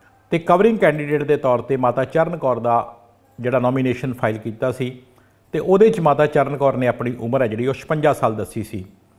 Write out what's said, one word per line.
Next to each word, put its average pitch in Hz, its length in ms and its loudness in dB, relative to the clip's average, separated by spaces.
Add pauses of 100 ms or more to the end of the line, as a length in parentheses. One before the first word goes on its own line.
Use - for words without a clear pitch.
(300)
ਤੇ 165 100 0
ਕਵਰਿੰਗ 196 380 4
ਕੈਂਡੀਡੇਟ 151 460 0
ਦੇ 143 140 2
ਤੌਰ 123 240 0
ਤੇ 135 160 -2
ਮਾਤਾ 127 260 0
ਚਰਨ 165 340 -2
ਕੌਰ 127 220 -2
ਦਾ 117 380 -2 (420)
ਜਿਹੜਾ 123 200 0
ਨੋਮੀਨੇਸ਼ਨ 127 540 -2
ਫਾਈਲ 110 240 -2
ਕੀਤਾ 117 340 -6
ਸੀ 123 300 -8 (500)
ਤੇ 160 80 -4
ਉਹਦੇ 190 300 4
'ਚ 220 100 0
ਮਾਤਾ 151 260 4
ਚਰਨ 143 320 0
ਕੌਰ 131 200 2
ਨੇ 127 100 0
ਆਪਣੀ 120 320 -2
ਉਮਰ 120 220 -2
ਹੈ 120 60 2
ਜਿਹੜੀ, 113 200 -4
ਉਹ 135 60 0
ਛਪੰਜਾ 151 400 0
ਸਾਲ 117 220 0
ਦੱਸੀ 113 280 -8
ਸੀ। 95 220 -12 (340)